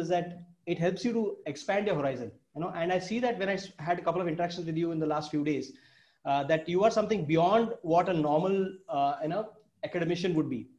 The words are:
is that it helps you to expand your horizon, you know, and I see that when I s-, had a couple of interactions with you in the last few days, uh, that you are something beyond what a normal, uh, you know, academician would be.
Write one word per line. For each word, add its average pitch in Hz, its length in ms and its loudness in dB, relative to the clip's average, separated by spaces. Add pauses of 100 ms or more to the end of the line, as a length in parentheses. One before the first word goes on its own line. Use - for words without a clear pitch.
is 170 80 -2
that 175 340 -2 (220)
it - 120 -2
helps 185 280 0
you 240 80 2
to 220 320 0
expand 196 420 -2
your 185 80 2
horizon, 131 360 -2 (240)
you 151 60 -6
know, 180 140 -4
and 170 180 0
I 185 60 2
see 220 200 -4
that 240 200 0
when 190 100 -2
I 196 40 0
s-, - 260 -6
had 175 200 0
a - 40 -12
couple 170 180 0
of 175 60 -2
interactions 175 400 -4
with 160 100 -4
you 170 140 0
in 160 80 -2
the 156 140 0
last 151 180 -4
few 151 120 0
days, 143 300 -2 (520)
uh, 139 180 0
that 156 260 0
you 180 140 2
are 220 80 6
something 208 340 0
beyond 180 560 4
what 175 280 4
a 185 40 2
normal, 160 420 2 (340)
uh, 143 340 2
you 156 60 -2
know, 208 200 -4 (340)
academician 175 520 0
would 147 140 0
be. 117 180 -6 (120)